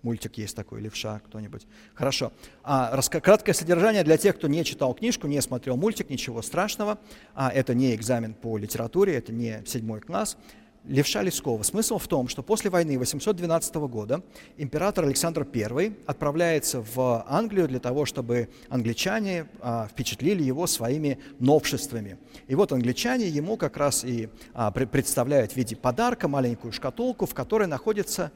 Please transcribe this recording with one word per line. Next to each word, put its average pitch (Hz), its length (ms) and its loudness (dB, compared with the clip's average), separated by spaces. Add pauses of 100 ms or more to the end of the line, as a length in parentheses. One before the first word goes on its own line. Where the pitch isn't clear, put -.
Мультик 117 360 -6
есть 104 180 -8
такой, 107 240 -10
"Левша", 107 400 -8
кто-нибудь? 107 460 -14 (280)
Хорошо. 131 380 -2 (320)
А, 131 320 2
раска-, 175 240 0
краткое 208 320 6
содержание 175 500 4
для 156 140 8
тех, 196 200 4
кто 160 120 -2
не 156 160 2
читал 127 300 0
книжку, - 340 -2
не 143 140 0
смотрел 123 340 -4
мультик, 208 340 0
ничего 117 320 -6
страшного. 208 560 -2 (360)
А, 131 160 0
это 127 240 2
не 123 200 4
экзамен 113 400 -2
по 113 220 -6
литературе, 117 580 0
это 117 180 -4
не 113 340 -4
седьмой 110 340 -6
класс. 196 360 -4 (500)
"Левша" 143 360 2
Лескова. 135 400 -2
Смысл 220 340 0
в - 120 -6
том, 131 200 0
что - 140 -8
после 214 260 0
войны 170 300 2
восемьсот 147 380 -2
двенадцатого 165 520 0
года 117 340 -2 (360)
император 160 480 0
Александр 151 400 0
Первый 123 580 -2
отправляется 147 800 0
в 117 440 0
Англию 190 420 2
для 127 120 -2
того, 131 240 0
чтобы 120 460 -2 (180)
англичане, 175 760 0 (140)
а, 117 280 -4
впечатлили 160 540 0
его 139 240 0
своими 143 520 0 (200)
новшествами. 120 800 2 (300)
И 131 60 0
вот 180 160 4
англичане 147 580 0
ему 160 280 -2
как - 220 -4
раз 143 260 2
и, 117 240 -4 (240)
а, 113 200 0
пре-, 127 140 0
представляют 131 680 2
в - 40 -4
виде 113 180 0
подарка 233 540 0
маленькую 143 420 0
шкатулку, 220 540 -4
в - 80 -6
которой 202 340 0
находится 175 680 -2